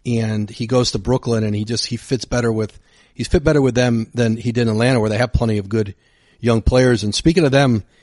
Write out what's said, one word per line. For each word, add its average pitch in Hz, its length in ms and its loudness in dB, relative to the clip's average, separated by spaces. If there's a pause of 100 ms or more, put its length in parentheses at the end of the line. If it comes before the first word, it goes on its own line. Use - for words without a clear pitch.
and 110 440 -2
he - 180 -10
goes 120 240 0
to - 80 -4
Brooklyn, 117 440 -2
and 104 100 -2
he 104 120 -4
just, 113 220 -6
he 120 100 -8
fits - 260 -6
better 117 300 -2
with, 110 260 -6 (340)
he's 120 140 -8
fit 170 160 0
better 151 180 4
with 127 140 2
them 120 380 0
than 113 240 0
he 117 160 -4
did 120 80 0
in 113 80 0
Atlanta, 117 320 2
where 107 80 0
they 104 80 -2
have 123 160 0
plenty 113 240 0
of 98 100 -6
good 101 260 -2 (460)
young 113 220 2
players. 127 420 2
And 104 100 -4
speaking 165 300 2
of 139 80 2
them, 127 320 2 (200)